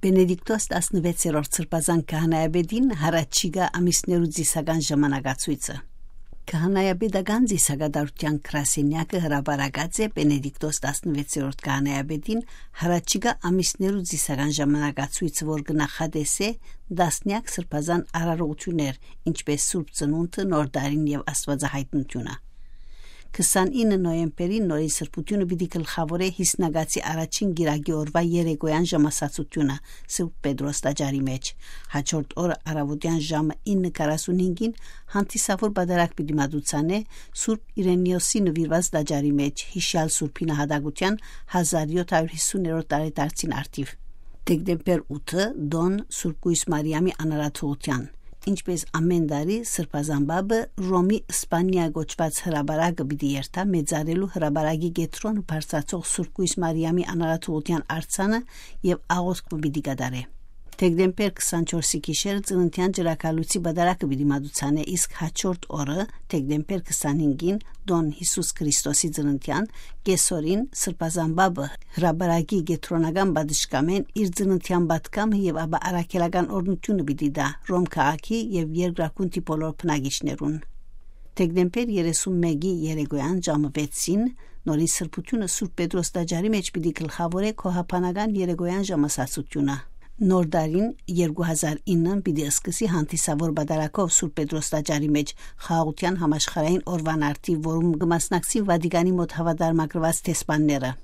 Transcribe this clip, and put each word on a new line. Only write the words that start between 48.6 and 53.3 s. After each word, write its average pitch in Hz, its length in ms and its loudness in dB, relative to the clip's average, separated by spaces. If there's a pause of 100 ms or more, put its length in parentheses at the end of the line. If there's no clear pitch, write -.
ամեն 170 380 4
տարի, 151 340 0
Սրբազան 151 640 0
Բաբը 196 320 2 (220)
Ռոմի 185 440 4
Իսպանիա 180 680 2
գոչված 156 500 -2
հրաբարակը 160 640 0
պիտի 143 240 0